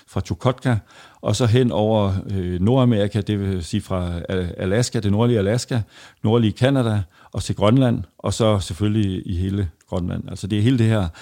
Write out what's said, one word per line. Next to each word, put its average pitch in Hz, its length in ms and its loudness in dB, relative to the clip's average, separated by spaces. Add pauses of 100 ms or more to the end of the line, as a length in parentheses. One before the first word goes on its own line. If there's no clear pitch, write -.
fra - 140 -6
Chukotka, 123 540 -2 (460)
og 110 140 0
så 127 100 0
hen 120 260 4
over, 104 420 0 (160)
øh, 90 320 -4
Nordamerika, 110 600 2
det 101 180 -2
vil 98 240 -2
sige 101 180 -4
fra, 90 300 -4 (180)
øh, 92 280 -2
Alaska, 113 420 -2
det 101 120 0
nordlige 113 280 2
Alaska, 110 420 -2 (420)
nordlige 113 340 4
Canada, 123 440 2 (300)
og - 120 -8
til 101 120 -4
Grønland, 117 480 4 (140)
og - 160 -4
så 107 260 2
selvfølgelig 101 680 -2
i 92 100 -4
hele 95 320 -2 (200)
Grønland. 87 400 -4
Altså, - 180 -10
det 104 120 0
er 104 40 2
hele 127 140 4
det 113 100 4
her 110 200 2 (140)